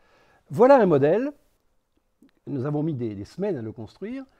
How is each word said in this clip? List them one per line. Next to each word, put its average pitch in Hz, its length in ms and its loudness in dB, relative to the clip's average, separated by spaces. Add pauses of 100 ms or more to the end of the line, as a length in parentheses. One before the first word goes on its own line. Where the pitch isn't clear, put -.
(500)
Voilà 247 300 6
un 208 60 4
modèle. 175 460 2 (1120)
Nous 135 180 -6
avons 147 180 -4
mis 160 120 -4
des, 117 200 -6
des 98 100 -10
semaines 185 320 -6
à 120 60 -10
le 110 80 -10
construire, 220 540 -14 (160)